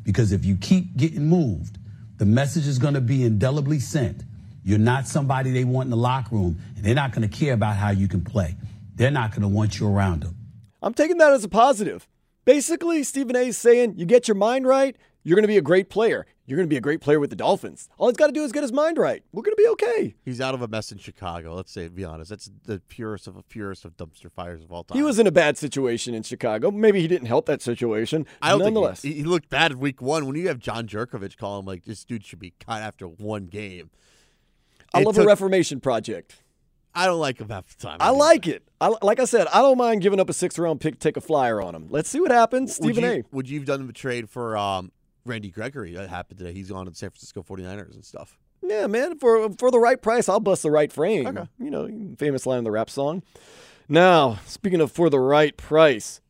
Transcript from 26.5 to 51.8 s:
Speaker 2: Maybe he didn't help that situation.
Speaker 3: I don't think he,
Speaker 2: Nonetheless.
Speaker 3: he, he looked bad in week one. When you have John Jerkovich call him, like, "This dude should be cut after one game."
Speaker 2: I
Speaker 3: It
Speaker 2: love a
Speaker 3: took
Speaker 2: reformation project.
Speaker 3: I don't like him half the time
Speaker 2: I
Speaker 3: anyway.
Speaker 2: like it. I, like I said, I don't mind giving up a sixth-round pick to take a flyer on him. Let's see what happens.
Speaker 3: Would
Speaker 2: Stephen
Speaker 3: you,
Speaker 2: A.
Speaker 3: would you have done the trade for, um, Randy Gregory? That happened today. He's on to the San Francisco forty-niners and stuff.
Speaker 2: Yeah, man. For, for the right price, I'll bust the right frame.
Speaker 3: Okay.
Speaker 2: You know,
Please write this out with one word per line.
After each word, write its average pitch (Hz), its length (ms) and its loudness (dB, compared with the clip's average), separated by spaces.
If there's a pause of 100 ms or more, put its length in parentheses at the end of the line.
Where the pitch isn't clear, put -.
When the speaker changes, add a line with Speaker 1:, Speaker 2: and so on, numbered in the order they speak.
Speaker 2:
Maybe 202 300 4
he 160 60 0
didn't 160 200 -2
help 120 180 0
that 123 160 -2
situation. 120 640 -2 (160)
Speaker 3:
I 147 80 -2
don't 196 100 4
think 196 100 2
he, 220 40 -2
Speaker 2:
Nonetheless. 165 280 -2
Speaker 3:
he, 147 120 -8
he 147 100 -8
looked 170 260 -2
bad 151 220 2
in 127 80 -12
week 135 220 -4
one. 143 240 -2
When 135 100 -6
you 175 120 -4
have 139 120 -6
John 113 280 -8
Jerkovich 104 500 -10
call 101 220 -8
him, 95 60 -14
like, 95 200 -12
"This 110 180 -14
dude 113 220 -12
should 87 140 -20
be 87 200 -20
cut 110 220 -10
after 104 240 -14
one 101 400 -10
game." 90 460 -16 (1040)
Speaker 2:
I 180 80 4
Speaker 3:
It 196 40 6
Speaker 2:
love 214 120 2
a - 20 4
Speaker 3:
took 208 80 8
Speaker 2:
reformation 190 540 2
project. 110 600 -6 (540)
Speaker 3:
I 180 100 0
don't 175 140 2
like 135 200 -2
him 107 100 -12
half 98 280 -14
the - 60 -18
time 82 160 -12
Speaker 2:
I 165 80 2
Speaker 3:
anyway. 262 120 4
Speaker 2:
like 302 280 6
it. 113 160 -8 (180)
I, 196 220 2
like 220 160 2
I 254 60 2
said, 214 280 2
I 202 80 6
don't 269 160 6
mind 226 240 0
giving 196 180 2
up 185 80 2
a 170 60 -6
sixth-round 165 480 -4
pick 156 140 -4
to - 40 -20
take - 160 -2
a 131 60 -8
flyer 123 400 0
on 87 140 -10
him. 80 160 -16
Let's 151 180 -4
see 269 100 -6
what 349 120 2
happens. 247 480 2
Speaker 3:
Would 226 160 0
Speaker 2:
Stephen 233 80 0
Speaker 3:
you, 233 160 -2
Speaker 2:
A. 110 120 -8
Speaker 3:
would 131 160 -8
you 143 120 -8
have 139 80 -10
done 139 180 -4
the 117 80 -16
trade 120 340 -8
for, 113 300 -8
um, 95 340 -4 (320)
Randy 110 280 -10
Gregory? 107 420 -12
That 92 160 -12
happened 92 300 -14
today. 87 120 -12
He's 95 200 -14
on 95 140 -10
to 90 60 -16
the 78 60 -20
San 98 140 -12
Francisco - 320 -18
forty-niners 95 500 -16
and - 100 -20
stuff. - 360 -20 (240)
Speaker 2:
Yeah, 392 240 -4
man. 277 320 -4
For, 226 320 2
for 247 180 0
the 247 80 4
right 233 240 4
price, 226 260 0
I'll 202 120 2
bust 190 240 0
the 156 80 0
right 151 200 4
frame. 160 360 -2
Speaker 3:
Okay. 170 200 -8 (120)
Speaker 2:
You 269 100 -10
know, 214 480 -10